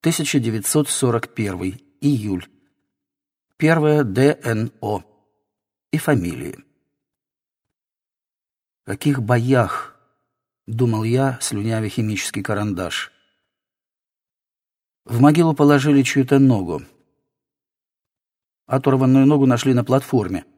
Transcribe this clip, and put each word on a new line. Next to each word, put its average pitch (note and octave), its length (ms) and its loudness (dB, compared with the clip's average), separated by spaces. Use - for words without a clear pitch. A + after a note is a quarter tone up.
тысяча D#3+ 340 -2
девятьсот A#2 520 -2
сорок A#2 440 -2
первый, F#2 480 -6
июль. G#2+ 440 -2
Первое D3+ 480 2
Д C3 400 0
Н A2+ 380 -4
О. G#2 200 -6
И D#3+ 40 -2
фамилии. A2 640 -4
«В - 60 -20
каких C3 360 -4
боях?» — A#2+ 760 0
думал A2+ 380 -2
я, B2+ 340 0
слюнявя A2 480 -4
химический G#2 560 -6
карандаш. G2 680 -6
В A#2 160 0
могилу D3+ 340 4
положили C#3+ 480 4
чью-то C3+ 340 2
ногу. G2 440 2
Оторванную C3 600 2
ногу C#3 200 4
нашли B2+ 280 2
на B2 120 0
платформе. G#2+ 580 -2